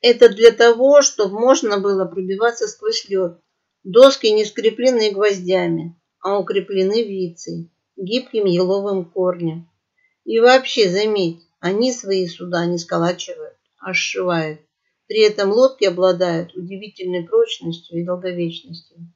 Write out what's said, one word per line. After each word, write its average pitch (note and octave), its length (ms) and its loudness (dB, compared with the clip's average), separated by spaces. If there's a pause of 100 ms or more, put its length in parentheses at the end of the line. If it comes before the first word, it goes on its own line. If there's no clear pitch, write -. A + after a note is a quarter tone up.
«Это A#3 300 6
для A3+ 220 8
того, A#3 500 6
чтобы G#3 360 -2
можно A#3+ 400 2
было F#3+ 280 -2
пробиваться G3 600 -4
сквозь G#3+ 440 -8
лёд. F#3 280 -4 (460)
Доски A#3+ 440 6
не G#3+ 180 2
скреплены A3 640 0
гвоздями, F3+ 880 -2 (220)
а G3 160 -2
укреплены G3 640 -2
вицей, E3+ 680 -8 (260)
гибким G#3+ 500 -4
еловым F#3+ 580 -2
корнем. F3 640 -4 (560)
И A3+ 160 0
вообще, B3 480 4
заметь, F#3+ 580 -2 (140)
они G#3+ 320 -2
свои G3 340 -4
суда F3 380 -6
не F3 140 -2
сколачивают, E3+ 800 -6 (200)
а F#3+ 140 -12
сшивают. E3 680 -4 (480)
При G#3+ 120 -2
этом G#3 300 -2
лодки B3+ 340 0
обладают F3 720 -2
удивительной F#3 680 -10
прочностью E3+ 760 -4
и F3 40 -6
долговечностью». F3 920 -10 (180)